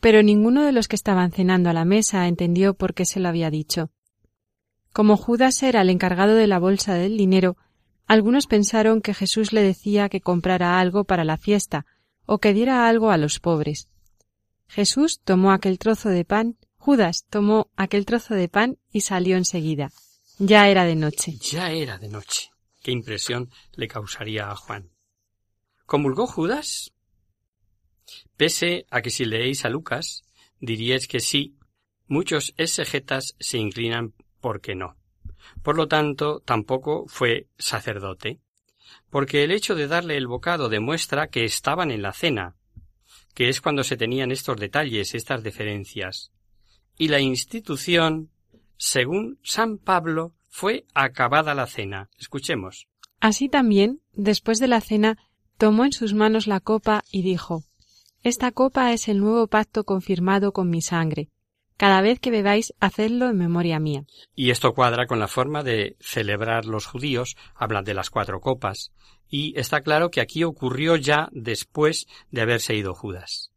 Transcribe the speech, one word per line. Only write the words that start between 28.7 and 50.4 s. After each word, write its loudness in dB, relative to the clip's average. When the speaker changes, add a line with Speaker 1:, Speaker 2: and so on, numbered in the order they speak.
Speaker 2:
a -2
que -8
si -4
leéis -4
a -2
Lucas, -8
diríais -4
que -4
sí, -4
muchos -2
exegetas -4
se -6
inclinan -4
por -6
que -10
no. -12
Por -2
lo 0
tanto, -2
tampoco -4
fue -2
sacerdote, -8
porque 0
el 0
hecho -2
de -4
darle -2
el -4
bocado -4
demuestra -2
que -2
estaban -2
en -6
la -6
cena, -4
que 0
es -2
cuando -2
se -4
tenían -4
estos -6
detalles, -4
estas -6
deferencias. -10
Y -2
la 2
institución, -2
según -2
San -2
Pablo, -2